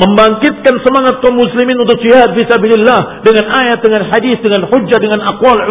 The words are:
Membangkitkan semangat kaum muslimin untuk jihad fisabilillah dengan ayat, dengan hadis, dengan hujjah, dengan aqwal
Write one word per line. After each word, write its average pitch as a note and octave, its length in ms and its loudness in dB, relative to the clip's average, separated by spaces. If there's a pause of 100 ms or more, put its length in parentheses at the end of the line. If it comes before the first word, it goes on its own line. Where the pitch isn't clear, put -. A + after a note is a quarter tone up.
Membangkitkan A3 800 0
semangat C4 400 0
kaum B3 160 0
muslimin B3 400 0
untuk A#3 240 0
jihad A#3 320 4
fisabilillah A3 880 0
dengan G#3+ 320 2
ayat, A#3+ 320 -2
dengan G#3+ 240 0
hadis, A#3 320 -2
dengan G3+ 240 -2
hujjah, A3+ 320 0
dengan G#3 240 -2
aqwal G#3 400 0 (100)